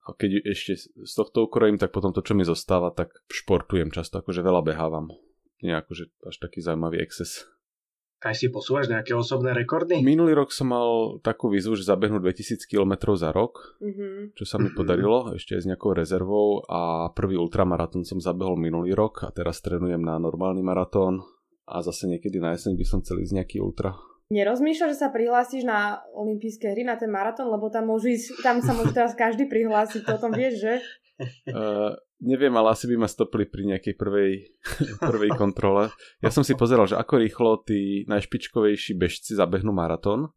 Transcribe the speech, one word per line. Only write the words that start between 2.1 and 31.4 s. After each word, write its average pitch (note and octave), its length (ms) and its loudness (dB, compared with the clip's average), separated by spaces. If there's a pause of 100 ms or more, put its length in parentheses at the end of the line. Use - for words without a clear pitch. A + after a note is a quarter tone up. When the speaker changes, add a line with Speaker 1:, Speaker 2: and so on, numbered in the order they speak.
Speaker 1:
to, F#2+ 80 -2
čo - 120 -2
mi G2+ 80 4
zostáva, F2 500 2
tak E2+ 220 -4 (160)
športujem F2 600 0
často, F2+ 320 -8
akože F2+ 200 -4
veľa F2+ 220 4
behávam. D#2+ 460 -2 (520)
Nie E2+ 160 -2
akože E2+ 320 -10 (160)
až F2+ 140 -14
taký - 220 -10
zaujímavý E2 380 -2
exces. - 460 -8 (760)
Speaker 2:
Aj A2+ 160 -4
si B2 160 -2
posúvaš C3 380 -2
nejaké A2+ 260 -2
osobné B2 380 0
rekordy? D#3+ 500 0
Speaker 1:
Minulý D#3 320 6
rok C#3+ 160 2
som - 160 -4
mal A#2 560 0
takú - 240 -2
výzvu, G#2 300 2
že F#2+ 100 -4
zabehnú G#2 320 2
dvetisíc F#2 480 -4
kilometrov G2 480 2
za E2 160 -2
rok, - 480 -2
Speaker 3:
Mhm. G3+ 560 -10
Speaker 1:
čo - 80 -12
sa - 160 -6
mi - 80 2
Speaker 2:
Mhm. E2 80 -4
Speaker 1:
podarilo F#2+ 580 2
ešte - 220 -8
aj F2+ 80 -4
s F#2 80 -4
nejakou F#2+ 220 0
rezervou F#2 720 0
a E2 460 -2
prvý F#2+ 240 0
ultramaratón F2 680 0
som F#2 160 -6
zabehol F2+ 400 -2
minulý E2 320 0
rok G#2+ 320 0
a - 80 -8
teraz E2+ 320 -6
trénujem F2 400 -2
na D#2+ 160 -2
normálny F#2 480 -2
maratón F#2 560 0 (400)
a - 160 -10
zase F2 320 -4
niekedy F2+ 320 -4
na E2+ 160 -2
jeseň F#2+ 160 -2
by F2+ 100 -2
som - 220 2
chcel F#2 160 -4
ísť F2+ 120 -4
nejaký F#2+ 260 -4
ultra. F#2+ 340 -4 (340)
Speaker 3:
Nerozmýšľaš, C#4 640 0
že C#4+ 60 -6
sa C#4+ 100 0
prihlásiš B3 560 0
na G#3 380 -2 (100)
olympijské G#3+ 560 -6
hry, G#3 160 -2
na E4+ 140 -2
ten A3+ 100 -4
maratón, A3 400 -2
lebo G#3+ 220 -2
tam A3+ 160 -2
môžu A3 240 2
ísť, A#3 320 -4
tam B3 180 4
sa A#3+ 140 2
môže A3+ 180 2
teraz A#3 220 2
každý A#3 320 2
prihlásiť, A3 560 0
to - 80 -4
o G#3+ 100 0
tom A3+ 140 -2
vieš, A#3+ 240 0
že? A3 160 0 (440)
Speaker 1:
Eh, G#2+ 720 -2 (300)